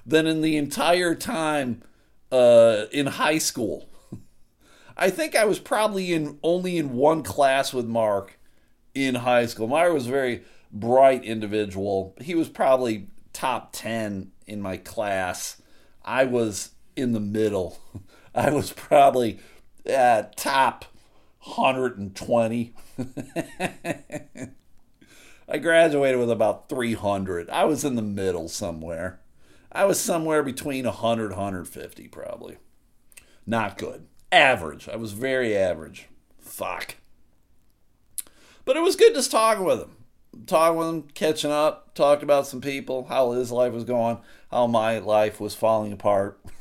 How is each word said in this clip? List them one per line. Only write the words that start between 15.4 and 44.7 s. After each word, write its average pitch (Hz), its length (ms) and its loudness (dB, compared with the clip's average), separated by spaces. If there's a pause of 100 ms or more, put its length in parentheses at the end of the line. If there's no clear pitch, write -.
I 127 220 0
was 117 440 -4 (260)
in 123 160 -2
the 107 80 -2
middle. 104 580 -2 (300)
<laughs> - 260 -20
I 123 160 2
was 143 220 -2
probably, 127 640 4 (500)
uh, 120 360 4 (120)
top 135 480 0 (560)
hundred 131 580 -2
and 98 160 -10
twenty. 117 600 -2 (220)
<laughs> 127 80 -6 (2500)
I 156 100 -4
graduated 147 600 4
with 120 120 2
about 107 380 0
three 120 260 -2
hundred. 95 560 -4
I 180 140 0
was 147 200 0
in 135 100 -2
the 113 80 -2
middle 95 460 -4
somewhere. 85 720 -10 (500)
I 185 140 -2
was 196 160 0
somewhere 160 420 0
between 131 440 -6
a 104 60 -2
hundred, 113 400 -4
hundred 95 360 -8
fifty - 400 -16
probably. - 480 -16 (920)
Not 107 320 -2
good. - 280 -12 (260)
Average. 120 560 2
I 80 80 -10
was 110 160 -10
very 123 440 -2
average. 82 520 -4 (300)
Fuck. - 580 -10 (1700)
But 262 120 0
it 320 60 0
was 359 140 2
good 453 180 8
just 277 160 -2
talking 220 340 2
with 127 160 0
him. - 160 -16 (500)
Talking 165 320 4
with 165 100 -2
him, 165 140 -6 (120)
catching 151 360 -2
up, 147 440 -2
talked 143 280 4
about 143 240 2
some 127 140 -12
people, 131 460 -6
how 123 260 2
his 123 180 -2
life 123 220 2
was 117 120 -8
going, 117 340 0 (320)
how 120 160 2
my 113 320 0